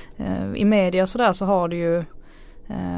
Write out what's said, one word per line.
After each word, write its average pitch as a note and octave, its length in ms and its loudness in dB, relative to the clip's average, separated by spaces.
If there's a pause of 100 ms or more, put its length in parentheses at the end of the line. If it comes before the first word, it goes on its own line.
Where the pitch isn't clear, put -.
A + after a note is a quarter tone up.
(180)
eh, - 380 -4
i G3+ 100 2
media F#3 420 4
sådär A#3 260 2
så G3 120 -4
har F#3 220 2
det E3+ 80 -4
ju, E3+ 220 2 (720)
eh, F3+ 280 -6